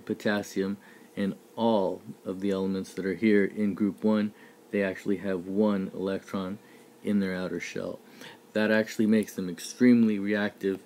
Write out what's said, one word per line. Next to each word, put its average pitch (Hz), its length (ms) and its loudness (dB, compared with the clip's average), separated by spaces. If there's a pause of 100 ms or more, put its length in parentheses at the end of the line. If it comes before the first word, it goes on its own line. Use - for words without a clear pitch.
potassium, 101 720 -2 (400)
and 101 180 -4 (220)
all 101 440 0 (220)
of 95 160 -6
the 98 120 -2
elements 95 420 -2
that 90 120 -6
are 95 100 -2
here 104 280 6
in 101 300 0
group 98 280 -2
one, 107 300 2 (400)
they 101 100 0
actually 98 360 -2
have 92 280 -4
one 98 480 0
electron 95 640 -6 (460)
in 101 160 2
their 92 160 -2
outer 90 240 -4
shell. 92 400 -8 (540)
That 107 180 2
actually 110 360 2
makes 107 260 2
them 92 160 -6
extremely 113 720 4
reactive, 101 680 -2